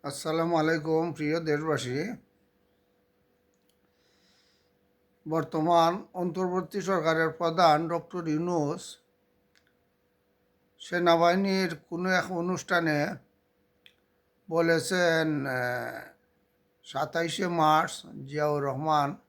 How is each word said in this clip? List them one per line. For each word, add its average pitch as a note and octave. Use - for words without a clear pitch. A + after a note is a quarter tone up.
আসসালামু E3
আলাইকুম, D#3+
প্রিয় D3+
দেশবাসী। D3
বর্তমান E3
অন্তর্বর্তী F3+
সরকারের E3
প্রধান E3
ডক্টর E3+
ইউনূস D#3+
সেনাবাহিনীর F3
কোনো F3+
এক F3+
অনুষ্ঠানে E3+
বলেছেন, E3
আহ, B2
সাতাইশে E3
মার্চ D#3+
জিয়াউর D3
রহমান C#3+